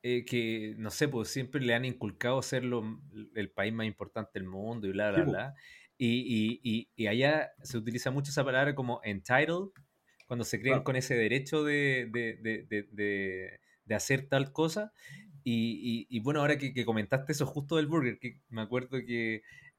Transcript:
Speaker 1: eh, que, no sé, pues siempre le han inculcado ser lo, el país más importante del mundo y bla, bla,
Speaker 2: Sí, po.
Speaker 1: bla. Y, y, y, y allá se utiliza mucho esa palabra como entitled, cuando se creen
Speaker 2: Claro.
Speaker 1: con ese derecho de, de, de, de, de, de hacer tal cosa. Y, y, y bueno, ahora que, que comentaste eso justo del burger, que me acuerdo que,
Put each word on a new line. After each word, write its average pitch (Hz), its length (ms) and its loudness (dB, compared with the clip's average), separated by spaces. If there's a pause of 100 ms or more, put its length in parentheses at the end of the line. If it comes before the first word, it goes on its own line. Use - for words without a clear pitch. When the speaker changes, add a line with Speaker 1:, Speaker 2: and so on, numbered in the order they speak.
Speaker 1:
eh, 120 220 0
que, 113 540 -2
no 107 120 -6
sé, - 180 2
pues 117 200 -2
siempre 135 320 -4
le 120 140 4
han 123 100 2
inculcado 127 580 0
ser 127 220 -2
lo, 113 360 -2 (340)
el 104 160 -2
país 104 220 0
más 113 140 -2
importante 104 540 -6
del 92 80 -6
mundo 104 400 -6
y 95 40 0
bla, 104 180 2
bla, 98 100 4
Speaker 2:
Sí, 156 60 4
po. - 40 2
Speaker 1:
bla. 123 240 -2 (420)
Y, 120 120 2 (120)
y, 113 420 0
y, 113 340 -2
y 110 100 0
allá 135 460 2 (100)
se 123 160 -6
utiliza 120 320 -2
mucho 143 200 -2
esa 139 140 0
palabra 135 300 4
como 120 300 -2
entitled, 143 640 2 (580)
cuando 120 180 -4
se 110 160 -2
creen 131 140 4
Speaker 2:
Claro. 135 100 2
Speaker 1:
con 131 120 0
ese 131 180 0
derecho 135 500 2
de, 139 480 2
de, 117 300 -2
de, 110 260 -4
de, 104 220 -2
de, 98 720 -2 (240)
de 110 100 -2
hacer 135 340 0
tal 139 240 2
cosa. 165 400 0 (520)
Y, 117 680 0
y, 123 60 -2
y 110 40 0
bueno, 147 200 2
ahora 147 180 4
que, 135 160 -4
que 120 100 0
comentaste 113 480 0
eso 147 140 0
justo 143 300 -2
del 151 100 4
burger, 147 320 0
que - 300 -10
me 113 140 -6
acuerdo 123 440 -2
que, 113 360 0 (360)